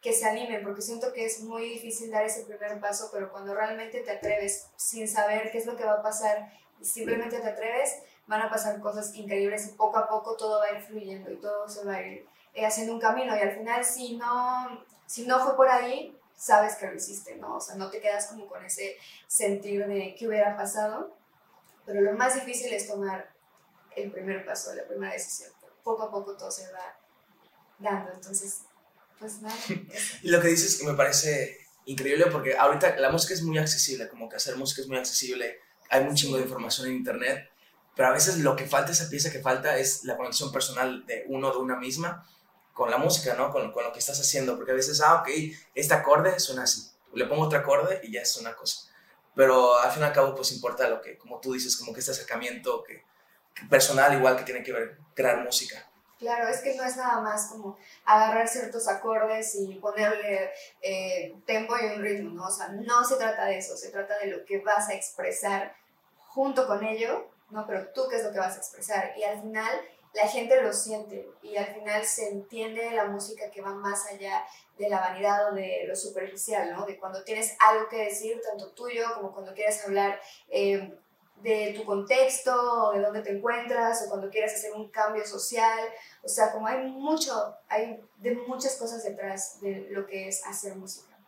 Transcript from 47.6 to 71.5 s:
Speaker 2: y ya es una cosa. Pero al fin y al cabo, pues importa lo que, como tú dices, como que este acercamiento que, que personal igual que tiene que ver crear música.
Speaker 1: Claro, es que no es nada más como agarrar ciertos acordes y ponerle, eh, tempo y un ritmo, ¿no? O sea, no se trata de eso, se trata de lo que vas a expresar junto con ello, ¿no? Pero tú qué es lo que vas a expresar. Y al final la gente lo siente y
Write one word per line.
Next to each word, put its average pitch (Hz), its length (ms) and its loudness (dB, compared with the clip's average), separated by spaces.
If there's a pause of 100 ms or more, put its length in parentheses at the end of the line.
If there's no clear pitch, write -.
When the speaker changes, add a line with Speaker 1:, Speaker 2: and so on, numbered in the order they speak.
Speaker 2:
y 113 100 -12
ya - 100 -6
es - 160 2
una 117 160 -8
cosa. - 340 -6 (460)
Pero 127 440 8
al 127 120 6
fin 156 120 0
y 147 40 4
al 143 60 2
cabo, 135 220 6
pues 131 180 0
importa 120 360 0
lo 113 140 0
que, - 160 -14
como 120 220 -14
tú 131 120 -4
dices, 127 240 0
como 117 160 -8
que 127 80 -8
este 131 120 -2
acercamiento 120 720 -4
que, - 220 -18 (500)
que - 120 -14
personal 143 480 8
igual 127 220 6
que - 80 -4
tiene 123 180 -6
que 127 100 -6
ver 113 240 -4 (180)
crear 123 300 4
música. - 420 -4 (320)
Speaker 1:
Claro, 233 300 -2
es - 120 -2
que 262 160 -2
no 262 80 -4
es 247 120 -2
nada 247 240 0
más 208 260 -2
como 208 300 -12 (300)
agarrar 220 420 6
ciertos 226 400 -4
acordes 220 680 0
y 196 180 -4
ponerle, 208 760 0 (300)
eh, 185 540 -4 (120)
tempo 220 320 0
y 226 80 0 (100)
un 202 60 -6
ritmo, 202 280 -2
¿no? 170 160 -8
O 190 40 -2
sea, 185 180 -4
no 233 360 4
se 262 120 2
trata 220 300 0
de 190 120 0
eso, - 180 -8
se - 140 -12
trata 202 280 -4
de 202 100 -4
lo - 180 -8
que 196 140 -2
vas 208 280 2
a 196 60 -2
expresar 190 800 -4 (540)
junto 269 380 2
con 208 180 0
ello, 226 440 -2 (220)
¿no? 214 160 -8
Pero 190 220 -6
tú 262 200 -4
qué 240 80 -2
es 214 80 -2
lo 208 80 -4
que 202 60 -4
vas 185 160 -2
a - 40 -16
expresar. - 600 -4
Y 214 60 -2
al 208 180 -2
final 220 380 -4 (340)
la 208 140 4
gente 254 340 4
lo 208 100 0
siente 202 560 -6 (140)
y 208 140 -8